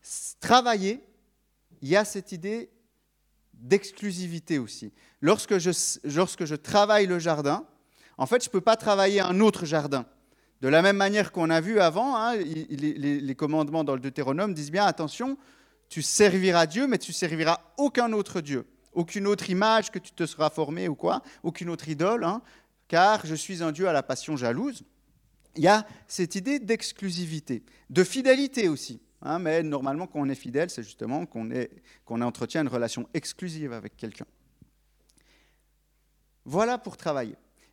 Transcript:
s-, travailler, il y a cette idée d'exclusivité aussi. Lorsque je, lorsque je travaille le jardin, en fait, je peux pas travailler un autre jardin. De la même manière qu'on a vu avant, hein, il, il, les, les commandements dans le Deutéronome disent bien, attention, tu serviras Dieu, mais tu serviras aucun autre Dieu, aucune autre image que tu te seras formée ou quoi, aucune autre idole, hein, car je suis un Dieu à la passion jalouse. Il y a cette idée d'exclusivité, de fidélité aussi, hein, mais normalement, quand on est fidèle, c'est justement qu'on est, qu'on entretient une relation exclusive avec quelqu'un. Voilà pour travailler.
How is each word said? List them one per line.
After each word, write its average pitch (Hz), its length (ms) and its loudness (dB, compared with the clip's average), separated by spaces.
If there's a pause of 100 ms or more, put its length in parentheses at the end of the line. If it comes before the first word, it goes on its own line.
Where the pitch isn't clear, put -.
s-, - 360 -12
travailler, 233 640 4 (800)
il 135 80 -6
y 175 60 6
a 208 100 6
cette - 280 -10
idée 202 360 -6 (840)
d'exclusivité 170 1080 -2
aussi. 110 340 -8 (280)
Lorsque 202 360 4
je, 175 140 0 (320)
lorsque 165 420 0
je 151 100 -4
travaille 208 520 4
le 180 120 0
jardin, 156 460 -2 (520)
en 135 80 -2
fait, 240 180 2
je - 60 -6
peux 185 120 -2
pas 226 140 6
travailler 196 460 2
un 185 180 2
autre 208 260 4
jardin. 143 400 -2 (540)
De 131 80 -2
la 156 140 6
même 196 160 6
manière 196 340 2
qu'on 165 180 0
a 165 120 2
vu 208 180 0
avant, 214 380 2
hein, 233 180 0
il, 160 340 -6
il, 147 320 -4
les, 143 200 0
les 135 140 -6
commandements 156 480 -2
dans 139 120 -2
le 127 40 -4
Deutéronome 139 540 -4
disent 151 180 -10
bien, 196 140 2
attention, 208 520 -2 (520)
tu 165 120 -8
serviras 185 640 4
Dieu, 220 220 0
mais 226 100 2
tu - 140 -12
serviras 160 480 -2 (180)
aucun 247 360 0
autre 196 260 -4
Dieu, 143 260 -6 (280)
aucune 196 340 -2
autre 202 220 0
image 214 420 2
que 180 80 -10
tu - 120 -16
te 170 140 -6
seras 151 240 0
formée 160 380 -4
ou 151 80 -4
quoi, 170 260 -2 (220)
aucune 170 260 -8
autre 160 200 -8
idole, 180 340 0
hein, 196 180 -2 (460)
car 190 380 4
je 156 100 -6
suis 170 260 -8
un 160 100 -2
Dieu 180 160 -2
à 170 60 2
la 139 100 2
passion 143 340 -6
jalouse. 127 460 -4 (720)
Il - 80 -2
y 170 40 6
a 214 180 6 (220)
cette 180 280 -4
idée 247 240 -2
d'exclusivité, 175 1040 -6 (260)
de 180 140 6
fidélité 262 640 2
aussi, 127 320 -6 (200)
hein, 156 180 -4
mais 165 240 0
normalement, 147 440 -4
quand 151 120 -8
on 139 100 -2
est 135 60 -4
fidèle, 143 340 -4
c'est 117 140 -12
justement 127 420 -8
qu'on 113 260 -10
est, 127 180 -6 (360)
qu'on 117 160 -6
entretient 120 400 -4
une 139 80 -2
relation 120 440 -4
exclusive 160 600 -8
avec 107 240 -14
quelqu'un. - 280 -12 (2250)
Voilà 220 320 0
pour - 180 -14
travailler. 135 400 -6 (360)